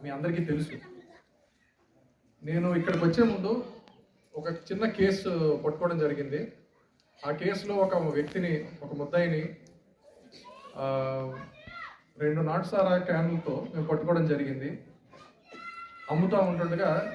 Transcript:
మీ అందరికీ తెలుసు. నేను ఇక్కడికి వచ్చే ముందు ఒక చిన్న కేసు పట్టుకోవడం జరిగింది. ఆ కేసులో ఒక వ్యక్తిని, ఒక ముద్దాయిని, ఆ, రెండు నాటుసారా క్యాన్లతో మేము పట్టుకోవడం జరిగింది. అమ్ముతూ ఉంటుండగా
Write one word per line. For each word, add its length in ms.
మీ 60
అందరికీ 360
తెలుసు. 240
నేను 320
ఇక్కడికి 300
వచ్చే 180
ముందు 400
ఒక 120
చిన్న 380
కేసు 800
పట్టుకోవడం 340
జరిగింది. 520
ఆ 40
కేసులో 440
ఒక 220
వ్యక్తిని, 680
ఒక 120
ముద్దాయిని, 540
ఆ, 100
రెండు 220
నాటుసారా 560
క్యాన్లతో 800
మేము 120
పట్టుకోవడం 400
జరిగింది. 560
అమ్ముతూ 260
ఉంటుండగా 760